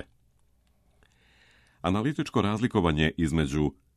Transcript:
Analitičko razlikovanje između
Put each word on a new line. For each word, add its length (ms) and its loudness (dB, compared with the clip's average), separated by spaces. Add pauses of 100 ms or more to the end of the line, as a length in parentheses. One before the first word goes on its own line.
(1800)
Analitičko 600 -2
razlikovanje 760 2
između 540 0 (240)